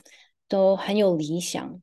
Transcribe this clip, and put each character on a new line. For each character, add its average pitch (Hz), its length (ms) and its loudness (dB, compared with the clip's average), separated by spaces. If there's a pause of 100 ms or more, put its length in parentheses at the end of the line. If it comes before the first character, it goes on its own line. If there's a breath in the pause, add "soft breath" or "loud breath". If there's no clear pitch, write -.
(480 soft breath)
都 196 280 4
很 202 200 -2
有 196 220 4
理 156 220 -4
想， - 440 -10